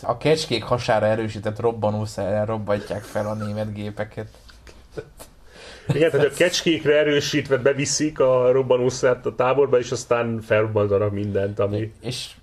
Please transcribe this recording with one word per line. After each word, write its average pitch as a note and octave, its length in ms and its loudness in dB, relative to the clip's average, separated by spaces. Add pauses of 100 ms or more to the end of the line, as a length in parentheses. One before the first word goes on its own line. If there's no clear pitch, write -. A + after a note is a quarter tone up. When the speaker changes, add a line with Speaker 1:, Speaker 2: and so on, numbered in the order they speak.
Speaker 1:
a A#2+ 140 -2
kecskék C#3 480 0
hasára A#2+ 420 0
erősített A2 540 -2
robbanószerrel G#2+ 840 -2
robbantják G#2 560 -4
fel G#2 240 -6
a G#2+ 80 -4
német G#2+ 380 -6
gépeket. G#2+ 560 -10 (1600)
Speaker 2:
Igen, D3 220 2
tehát C#3+ 160 4
a C3+ 100 -2
kecskékre D#3 640 2
erősítve C#3+ 580 2
beviszik C#3 640 0
a B2+ 320 4
robbanószert B2+ 720 2
a A#2 80 -4
táborba, B2+ 440 4
és A#2+ 120 -2
aztán A#2 500 -2
felrobbantanak G#2 720 2
mindent, G2+ 460 -2
ami G#2+ 420 -2
Speaker 1:
És - 300 -8 (120)